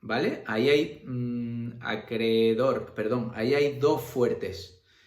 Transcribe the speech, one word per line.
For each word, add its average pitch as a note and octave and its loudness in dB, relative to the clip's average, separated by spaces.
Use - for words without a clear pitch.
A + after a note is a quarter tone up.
¿vale? D#3 -2
Ahí A2+ 2
hay, D3 2
mm, A#2+ -4
acreedor, A2+ 2
perdón, A2+ -2
ahí A2+ 0
hay C#3+ 2
dos C#3+ 2
fuertes, - -2